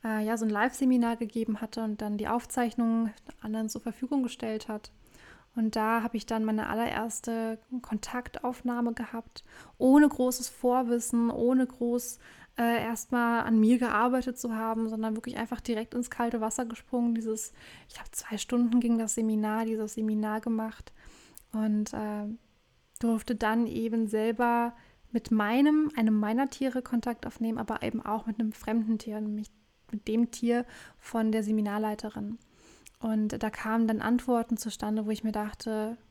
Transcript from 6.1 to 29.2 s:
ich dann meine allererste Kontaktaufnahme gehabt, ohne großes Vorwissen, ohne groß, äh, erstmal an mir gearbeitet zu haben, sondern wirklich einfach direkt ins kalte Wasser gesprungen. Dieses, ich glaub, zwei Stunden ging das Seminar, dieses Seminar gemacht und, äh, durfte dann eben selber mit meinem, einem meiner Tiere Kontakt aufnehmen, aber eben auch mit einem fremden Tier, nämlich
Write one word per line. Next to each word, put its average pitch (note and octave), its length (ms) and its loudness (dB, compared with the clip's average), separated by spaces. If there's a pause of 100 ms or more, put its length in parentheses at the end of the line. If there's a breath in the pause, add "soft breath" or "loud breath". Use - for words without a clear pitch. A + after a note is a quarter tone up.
ich G3+ 80 -6
dann A3 200 0
meine A3 220 0
allererste A3+ 920 -2 (220)
Kontaktaufnahme A#3+ 1120 -4
gehabt, - 500 -10 (340 loud breath)
ohne C#4+ 320 10
großes B3+ 400 -2
Vorwissen, A#3+ 800 2
ohne B3 380 2
groß, A#3+ 500 -4 (400 loud breath)
äh, A#3 260 2
erstmal A#3 600 0
an A3+ 160 4
mir A3 180 8
gearbeitet B3 600 2
zu A#3 180 -4
haben, A3+ 340 -2
sondern A3 260 -2
wirklich A#3+ 220 -6
einfach A3 240 -4
direkt A3+ 320 -4
ins A#3+ 160 -4
kalte A#3 320 -2
Wasser A3 240 -2
gesprungen. A#3 480 -2
Dieses, A3 400 -4 (340 loud breath)
ich - 80 -20
glaub, - 160 -14
zwei - 260 -8
Stunden A#3+ 420 2
ging A#3 180 4
das A3+ 180 -2
Seminar, A3 500 0
dieses A3 280 -2
Seminar G#3+ 480 0
gemacht A3 500 -4 (600 loud breath)
und, G#3+ 420 0
äh, G#3 340 -4 (720)
durfte A#3 360 0
dann A3+ 320 2
eben A3+ 400 0
selber A#3 680 0 (360 loud breath)
mit A#3 180 -4
meinem, C#4+ 680 4
einem A3 240 4
meiner A3+ 300 0
Tiere B3+ 320 -2
Kontakt A#3+ 460 -4
aufnehmen, A3+ 300 -4
aber A3 260 -4
eben A3 180 -4
auch G#3+ 240 -4
mit A3+ 140 -6
einem A3 140 0
fremden A3 440 -2
Tier, G#3+ 220 -8
nämlich G#3+ 320 -6 (400)